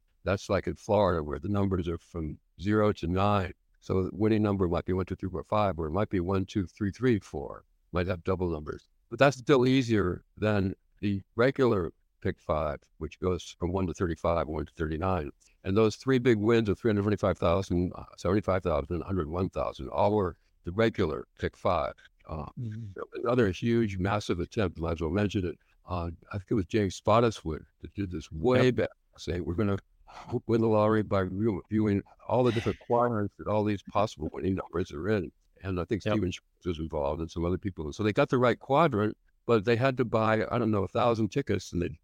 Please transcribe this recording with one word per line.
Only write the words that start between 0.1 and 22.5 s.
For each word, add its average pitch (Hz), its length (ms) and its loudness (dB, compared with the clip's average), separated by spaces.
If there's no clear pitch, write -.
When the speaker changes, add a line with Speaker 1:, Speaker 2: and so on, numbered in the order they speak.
Speaker 1:
That's 95 260 -2
like 95 180 0
in 78 80 -4
Florida, 92 480 2
where 71 160 -6
the 85 100 -6
numbers 98 380 0
are 82 100 -4
from 78 420 -8
zero 104 320 2
to - 140 -4
nine. 95 460 2
So 95 240 -2
the 90 100 -2
winning 107 300 2
number 98 240 2
might 85 180 0
be 95 80 0
one, 92 120 0
two, 92 100 -6
three, - 140 -6
four, 85 140 -8
five, 104 340 0
or 82 100 -4
it 76 40 -4
might 98 180 0
be 98 100 0
one, 95 260 0
two, 98 220 -2
three, 101 240 -4
three, 117 280 2
four. 55 460 -12
Might 87 160 0
have 90 160 -4
double 90 260 0
numbers. 76 380 -6
But 117 100 -6
that's 135 180 4
still 131 300 4
easier 110 560 2
than 98 360 0
the 98 200 -2
regular 117 560 2
pick 95 180 -4
five, 76 400 -2
which 78 200 -10
goes 87 400 -4
from 87 140 -2
one 95 140 0
to 78 60 -2
thirty-five, 82 540 -2
one 76 180 -4
to - 80 -18
thirty-nine. 80 560 -2
And 95 100 0
those 110 220 4
three 131 220 2
big 120 180 4
wins 110 320 2
of 92 100 0
three 117 100 2
hundred 104 120 2
twenty-five 98 360 0
thousand, 87 580 2
uh, - 100 -14
seventy-five 95 460 0
thousand, 78 380 -2
a - 40 -8
hundred 87 220 -2
one 87 220 -2
thousand, 64 400 -6
all 101 260 2
were 90 220 0
the 87 80 -10
regular 98 560 0
pick - 200 -4
five. 85 360 0
Uh, 156 200 -8